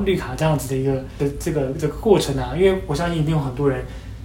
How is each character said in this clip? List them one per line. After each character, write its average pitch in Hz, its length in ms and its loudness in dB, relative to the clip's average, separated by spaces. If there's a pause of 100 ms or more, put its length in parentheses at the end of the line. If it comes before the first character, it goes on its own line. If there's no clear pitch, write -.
绿 190 100 4
卡 - 180 -4
这 151 120 0
样 156 120 4
子 135 120 -6
的 135 80 -2
一 131 80 0
个， 135 80 2 (240)
的 143 200 0
这 170 140 -4
个， 139 260 -2
这 151 80 -2
个 147 100 -2
过 202 220 6
程 139 200 0
啊？ 127 180 -4
因 180 80 2
为 190 240 4
我 147 80 -2
相 175 160 0
信 160 100 0
一 143 40 0
定 160 100 2
有 147 60 2
很 131 120 -4
多 143 160 2
人 127 140 0 (420)